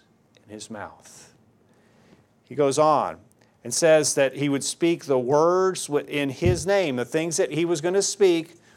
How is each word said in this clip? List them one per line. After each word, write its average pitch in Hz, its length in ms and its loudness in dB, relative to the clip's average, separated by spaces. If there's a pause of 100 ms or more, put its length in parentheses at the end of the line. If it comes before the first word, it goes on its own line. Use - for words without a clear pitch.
(440)
in 101 80 -20
his 107 180 -16
mouth. - 640 -18 (1120)
He 127 100 -18
goes 139 240 0
on 123 400 2 (460)
and 120 80 -10
says 156 420 4
that 139 200 0
he 143 140 -4
would 139 160 -2
speak 170 400 -2
the 135 140 2
words 170 680 2
wi-, 143 200 -2
in 143 240 -4
his 170 360 0
name. 185 300 0
The 123 80 -2
things 160 320 -4
that 185 140 0
he 156 140 -2
was 170 160 -2
gonna 180 220 0
speak 175 540 0 (200)